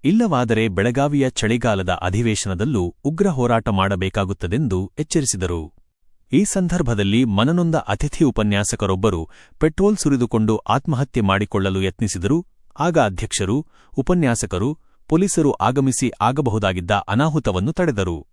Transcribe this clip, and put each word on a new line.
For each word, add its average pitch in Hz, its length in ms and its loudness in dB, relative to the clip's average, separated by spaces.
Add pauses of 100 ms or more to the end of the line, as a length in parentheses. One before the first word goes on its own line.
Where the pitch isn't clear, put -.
ಇಲ್ಲವಾದರೆ 127 640 2
ಬೆಳಗಾವಿಯ 131 600 0
ಚಳಿಗಾಲದ 110 600 0
ಅಧಿವೇಶನದಲ್ಲೂ 98 1040 -2 (100)
ಉಗ್ರ 160 220 0
ಹೋರಾಟ 120 420 0
ಮಾಡಬೇಕಾಗುತ್ತದೆಂದು 98 1300 -2
ಎಚ್ಚರಿಸಿದರು. 92 760 -4 (580)
ಈ 165 120 4
ಸಂದರ್ಭದಲ್ಲಿ 127 840 0
ಮನನೊಂದ 160 500 2
ಅತಿಥಿ 143 480 -2
ಉಪನ್ಯಾಸಕರೊಬ್ಬರು 101 1040 0 (300)
ಪೆಟ್ರೋಲ್ 190 380 2
ಸುರಿದುಕೊಂಡು 117 600 0
ಆತ್ಮಹತ್ಯೆ 131 680 -2
ಮಾಡಿಕೊಳ್ಳಲು 98 580 0
ಯತ್ನಿಸಿದರು. 101 640 -2 (340)
ಆಗ 165 200 2
ಅಧ್ಯಕ್ಷರು, 107 680 -2 (320)
ಉಪನ್ಯಾಸಕರು, 127 800 0 (300)
ಪೊಲೀಸರು 165 440 2
ಆಗಮಿಸಿ 127 600 0 (100)
ಆಗಬಹುದಾಗಿದ್ದ 104 680 0
ಅನಾಹುತವನ್ನು 110 840 0
ತಡೆದರು. 98 600 -2